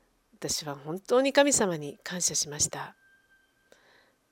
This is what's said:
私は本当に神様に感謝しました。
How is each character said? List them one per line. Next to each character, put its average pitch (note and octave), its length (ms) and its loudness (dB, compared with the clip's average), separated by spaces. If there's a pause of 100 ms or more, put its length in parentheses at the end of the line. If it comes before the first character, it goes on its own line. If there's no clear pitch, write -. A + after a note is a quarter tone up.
(320)
私 D#3+ 320 -6
は D3 100 -8
本 D3 260 -8
当 B3 200 2
に C4+ 140 2
神 C#4+ 180 6
様 F#3+ 240 2
に D3 260 -10
感 F3+ 200 -8
謝 - 120 0
し - 140 -2
ま C#3+ 100 -8
し - 120 0
た。 - 260 -10 (1400)